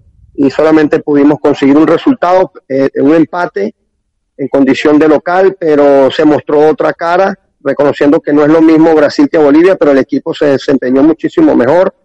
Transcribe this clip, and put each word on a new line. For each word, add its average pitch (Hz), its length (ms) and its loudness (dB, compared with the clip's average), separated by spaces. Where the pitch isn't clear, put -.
y 139 160 -2
solamente 156 500 0
pudimos 143 380 0
conseguir 143 380 0
un 156 100 2
resultado, 180 680 0
eh, 135 220 -2
un 139 120 2
empate 175 600 -4
en 139 120 -10
condición 139 500 0
de 156 100 2
local, 180 520 0
pero 143 500 2
se 160 140 -2
mostró 151 460 0
otra 156 240 -4
cara, 185 440 -4
reconociendo 143 580 0
que 160 140 -6
no 147 120 2
es 147 60 2
lo 160 120 2
mismo 160 320 4
Brasil 147 340 0
que - 80 -6
Bolivia, 160 400 2
pero 151 140 0
el 139 80 2
equipo 135 340 -6
se 156 140 -4
desempeñó 135 560 -2
muchísimo 156 520 0
mejor 135 400 0